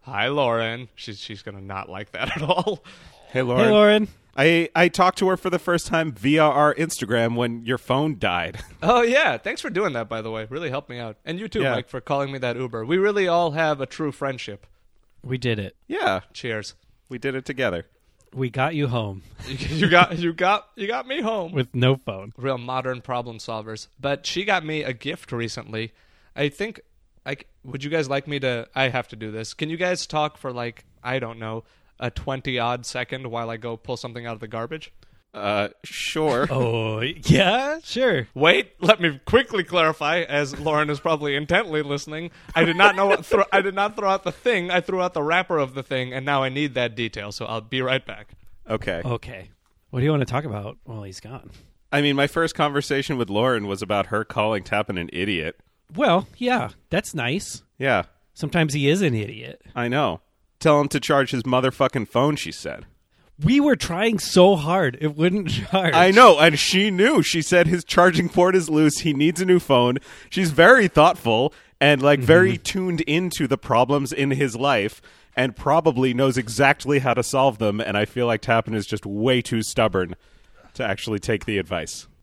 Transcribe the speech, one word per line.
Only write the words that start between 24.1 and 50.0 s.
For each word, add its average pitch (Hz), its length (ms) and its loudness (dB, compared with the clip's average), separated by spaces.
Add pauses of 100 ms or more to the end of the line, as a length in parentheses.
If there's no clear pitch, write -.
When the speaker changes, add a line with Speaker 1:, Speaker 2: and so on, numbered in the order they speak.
Speaker 1:
she 185 180 -4
got 185 220 -2
me 156 160 -4
a 131 100 -6
gift 143 400 -12
recently. 113 600 -8 (440)
I 147 140 -2
think, 208 300 -10 (440)
like, 139 220 -10 (180)
would 131 200 -12
you 147 60 -8
guys 151 200 -2
like 139 160 -4
me 143 140 -6
to, 123 340 -4
I 135 140 0
have 123 200 -4
to 117 80 -18
do 110 140 -10
this. 110 240 -12
Can 156 160 -8
you 165 80 -6
guys 180 280 -2
talk 151 300 -4
for, 131 160 -10
like, 120 320 -10 (180)
I 127 180 -4
don't 117 180 -12
know, 113 260 -10 (360)
a 123 100 -6
twenty-odd 123 760 -6
second 127 440 -10
while 117 220 -8
I 113 60 -8
go 117 220 -10
pull 123 180 -10
something 120 300 -12
out 117 80 -8
of 110 60 -14
the 113 80 -14
garbage? 120 440 -10 (400)
Speaker 2:
Uh, 104 360 -2 (160)
sure. 151 640 -2
<laughs> - 20 -4
Speaker 3:
Oh, 113 500 -2
yeah, 240 840 2
sure. 214 500 -2
Speaker 1:
Wait, 151 460 2
let 196 200 4
me 151 260 -2
quickly 226 380 2
clarify, 160 580 0
as 143 380 -4
Lauren 151 300 0
is 143 100 -4
probably 147 360 -2
intently 156 460 -2
listening. 151 480 -8 (240)
I 165 100 4
did 165 120 0
not 196 200 6
know 196 100 2
what 196 200 0
thro-, 202 260 2
I 196 80 4
did 190 140 -4
not 208 220 -4
throw 202 120 -2
out 190 160 0
the 180 80 -6
thing. 185 380 -2
I 180 100 0
threw 185 220 -4
out 180 120 -2
the 156 100 -2
wrapper 175 340 0
of 131 160 -2
the 135 80 -8
thing, 127 300 -4
and 131 120 -8
now 139 200 0
I 131 60 -2
need 139 240 -4
that 120 200 -2
detail, 107 380 -8
so 110 140 -10
I'll 110 140 -8
be 127 220 -6
right 127 220 -2
back. 107 240 -18 (420)
Speaker 2:
Okay. 95 340 -4
Speaker 3:
Okay. 120 460 -8 (400)
What 127 100 -4